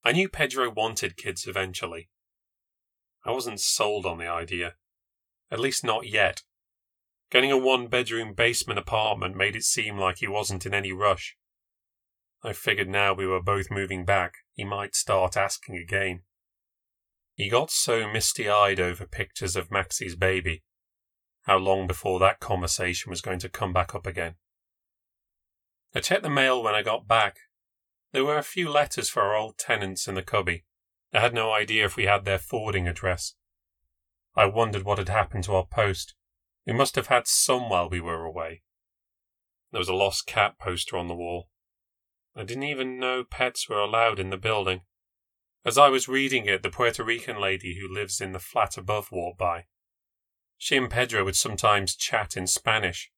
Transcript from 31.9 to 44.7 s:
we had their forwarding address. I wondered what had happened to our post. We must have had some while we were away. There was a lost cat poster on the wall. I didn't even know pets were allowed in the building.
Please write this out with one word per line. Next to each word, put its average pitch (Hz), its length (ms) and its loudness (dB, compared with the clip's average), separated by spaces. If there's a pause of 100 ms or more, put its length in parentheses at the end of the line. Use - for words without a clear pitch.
we 98 80 0
had 98 200 4
their 98 140 2
forwarding 104 480 -2
address. 87 480 -4 (1040)
I 104 100 8
wondered 104 360 2
what 101 160 2
had 92 100 -2
happened 101 360 0
to 98 100 -2
our 92 120 2
post. - 480 0 (520)
We 120 60 -2
must 127 240 2
have 127 120 -2
had 123 180 4
some 127 420 2
while 87 200 2
we 87 120 -4
were 82 240 -4
away. 82 380 -8 (1080)
There 113 80 -6
was 90 100 -2
a 92 60 0
lost 98 320 2
cat - 320 2
poster 92 380 -4
on 87 120 -4
the 85 60 -6
wall. 87 360 -6 (840)
I 117 80 -12
didn't 120 220 -8
even 131 340 -4
know 127 240 -2
pets - 460 -4
were 107 100 -2
allowed 107 400 2
in 95 120 -4
the 95 60 -6
building. 92 480 -2 (800)